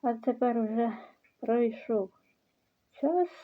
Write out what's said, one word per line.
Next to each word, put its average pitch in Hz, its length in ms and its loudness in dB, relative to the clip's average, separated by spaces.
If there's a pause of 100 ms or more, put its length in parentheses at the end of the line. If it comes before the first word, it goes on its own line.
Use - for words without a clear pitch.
а 240 120 2
тепер 240 440 0
уже 226 340 0 (480)
пройшов 226 720 0 (800)
час 349 360 2 (160)